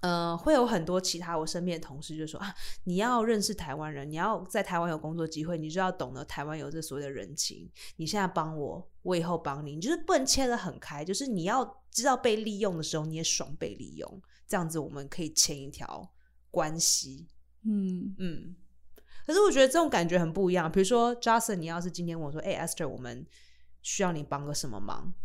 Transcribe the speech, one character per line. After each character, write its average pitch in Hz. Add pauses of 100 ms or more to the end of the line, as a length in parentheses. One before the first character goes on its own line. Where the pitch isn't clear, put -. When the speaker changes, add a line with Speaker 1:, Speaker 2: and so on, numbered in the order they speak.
Speaker 1:
呃， 170
会 294
有 247
很 220
多 180
其 185
他 170
我 156
身 175
边 170
的 -
同 139
事 156
就 156
说 -
，“啊， 196 (320)
你 180
要 233
认 220
识 202
台 165
湾 156
人， 139
你 156
要 185
在 208
台 180
湾 170
有 156
工 156
作 165
机 156
会， 175
你 156
就 170
要 185
懂 135
得 131
台 -
湾 151
有 143
这 160
所 139
谓 143
的 139
人 107
情。 - (280)
你 160
现 208
在 190
帮 160
我， 143 (120)
我 185
以 170
后 170
帮 147
你。” 147
你 160
就 196
是 339
不 -
能 269
切 269
得 240
很 180
开， 151
就 185
是 269
你 190
要 233 (140)
知 -
道 254
被 247
利 214
用 196
的 160
时 156
候， 156
你 160
也 160
爽 147
被 -
利 -
用， 78 (260)
这 214
样 175
子 160
我 143
们 139
可 -
以 151
牵 -
一 139
条 - (400)
关 160
系。 139 (360)
Speaker 2:
嗯。 196
Speaker 1:
嗯。 180 (680)
可 202
是 196
我 403
觉 269
得 262
这 262
种 330
感 175
觉 180
很 165
不 185
一 180
样。 165
比 190
如 190
说， 233
Jocelyn， 226
你 160
要 165
是 175
今 165
天 165
我 151
说 151
，“哎， 170
Esther， 165
我 131
们 123 (560)
需 -
要 185
你 151
帮 143
个 147
什 147
么 101
忙？” 101 (120)